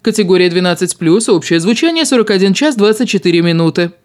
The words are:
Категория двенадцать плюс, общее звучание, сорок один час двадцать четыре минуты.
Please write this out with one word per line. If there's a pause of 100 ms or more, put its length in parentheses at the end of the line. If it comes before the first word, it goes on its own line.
Категория
двенадцать
плюс,
общее
звучание,
сорок
один
час
двадцать
четыре
минуты. (140)